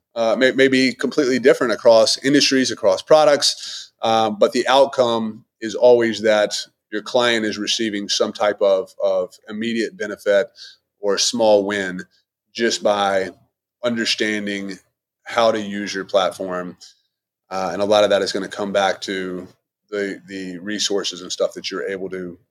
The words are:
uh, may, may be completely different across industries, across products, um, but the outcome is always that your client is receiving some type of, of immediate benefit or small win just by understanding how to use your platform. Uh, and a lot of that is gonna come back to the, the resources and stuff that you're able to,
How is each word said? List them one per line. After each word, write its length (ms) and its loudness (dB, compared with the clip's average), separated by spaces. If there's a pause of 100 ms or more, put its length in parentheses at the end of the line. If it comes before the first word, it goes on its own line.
(140)
uh, 220 0
may, 160 2
may 160 4
be 260 2
completely 440 0
different 340 4
across 520 6
industries, 460 2
across 320 0
products, 880 2 (100)
um, 360 0
but 140 4
the 140 0
outcome 800 2 (160)
is 140 -8
always 480 4
that 320 2 (360)
your 120 -6
client 420 0
is 140 -4
receiving 500 -4
some 240 -2
type 300 -2
of, 400 0
of 320 -2 (140)
immediate 480 -6
benefit 520 0 (520)
or 180 0
small 480 2
win 340 -4 (520)
just 300 -2
by 460 0 (560)
understanding 960 -4 (460)
how 280 2
to 80 -2
use 340 -8
your 120 -8
platform. 720 -4 (720)
Uh, 220 -4
and 100 -2
a 20 2
lot 200 4
of 60 2
that 120 2
is 100 -4
gonna 160 -6
come 240 -8
back 300 -2
to 440 -8 (440)
the, 360 -6
the 320 -12
resources 640 -6
and 100 -14
stuff 220 -4
that 180 -12
you're 160 -8
able 220 -8
to, 300 -10 (120)